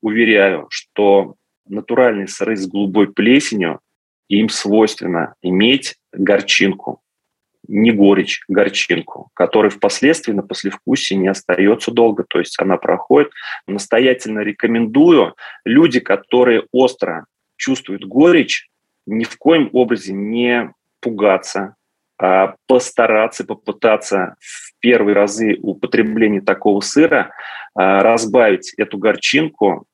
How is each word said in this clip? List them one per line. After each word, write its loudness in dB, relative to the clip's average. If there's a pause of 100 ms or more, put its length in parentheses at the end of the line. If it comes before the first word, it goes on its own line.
Уверяю, 2
что 0 (320)
натуральные -2
сыры -6
с -6
голубой 0
плесенью, 0 (480)
им 2
свойственно -2
иметь 0 (160)
горчинку. -2 (680)
Не 2
горечь, 2
горчинку, -4
которая 2
впоследствии -2
на -2
послевкусии -6
не 0
остается 0
долго, 2
то -2
есть -6
она 0
проходит. 0 (360)
Настоятельно -2
рекомендую, 2 (300)
люди, 2
которые 0
остро -2 (320)
чувствуют -6
горечь, 2 (360)
ни -4
в -16
коем 2
образе -2
не -4 (280)
пугаться, -2 (420)
а 0 (120)
постараться, 0
попытаться -4
в -20
первые 2
разы 0
употребления -2
такого 0
сыра, 0 (420)
а, 2
разбавить 2
эту -6
горчинку -2